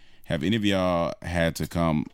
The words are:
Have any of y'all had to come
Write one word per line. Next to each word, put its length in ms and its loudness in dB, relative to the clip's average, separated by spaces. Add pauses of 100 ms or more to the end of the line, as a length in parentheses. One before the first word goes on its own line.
(260)
Have 180 -2
any 120 2
of 80 -2
y'all 500 2 (100)
had 340 0
to 100 -4
come 460 0